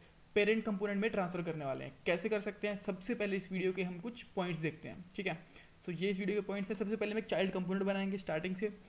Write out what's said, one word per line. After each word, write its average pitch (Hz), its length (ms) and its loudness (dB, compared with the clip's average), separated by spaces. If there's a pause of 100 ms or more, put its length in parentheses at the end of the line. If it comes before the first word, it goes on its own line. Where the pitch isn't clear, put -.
(360)
parent 214 300 6
component 202 360 2
में 226 100 4
transfer 180 320 0
करने 156 220 -2
वाले 131 200 -2
हैं। 135 80 -8 (120)
कैसे 180 240 2
कर 208 120 2
सकते 208 260 -4
हैं, 208 100 0
सबसे 202 380 -2
पहले 202 220 0
इस 190 140 -4
video 185 220 2
के 185 100 0
हम 180 160 -4
कुछ 233 240 -8 (120)
points 180 260 0
देखते 156 280 -4
हैं, - 160 -12 (100)
ठीक 196 120 -2
है। 175 100 -2 (480)
So 180 160 -2
ये 190 80 4
इस 190 100 0
video 202 220 2
के 202 60 -4
points 202 240 -2
हैं। 208 60 -2
सबसे 208 180 0
पहले 214 160 0
हम 208 60 0
एक 220 100 -2
child 185 260 2
component 190 320 2
बनाएंगे 196 320 2
starting 180 380 0
से, 202 180 -2 (160)